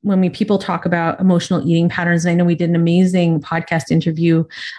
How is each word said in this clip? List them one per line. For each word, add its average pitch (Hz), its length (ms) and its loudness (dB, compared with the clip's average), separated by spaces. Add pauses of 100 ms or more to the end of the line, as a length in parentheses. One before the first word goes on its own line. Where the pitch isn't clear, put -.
when 190 180 0
we, 185 100 2
people 196 280 -2
talk 185 280 -6
about 170 340 -2
emotional 180 480 0
eating 170 220 2
patterns, 170 360 0
and 175 60 2
I 170 40 2
know 175 80 2
we 175 120 2
did 170 140 -2
an 170 60 2
amazing 170 640 2
podcast 165 520 -4
interview, 165 540 0 (340)